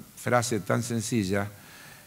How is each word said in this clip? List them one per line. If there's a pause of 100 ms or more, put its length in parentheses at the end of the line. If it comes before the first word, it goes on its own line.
(180)
frase
tan
sencilla (600)